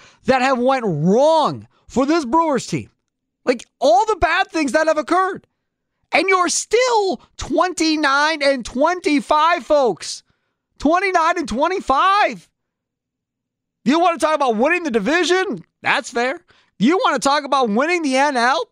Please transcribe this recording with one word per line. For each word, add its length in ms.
that 180
have 160
went 280
wrong 800
for 180
this 180
Brewers 420
team. 240
Like, 200
all 260
the 100
bad 320
things 240
that 140
have 120
occurred. 480
And 160
you're 200
still 720
twenty-nine 1080
and 220
twenty-five, 1000
folks. 580
Twenty-nine 600
and 100
twenty-five. 1000
You 160
wanna 180
talk 160
about 220
winning 280
the 60
division? 760
That's 300
fair. 300
You 260
wanna 140
talk 260
about 260
winning 320
the 140
N 200
L? 360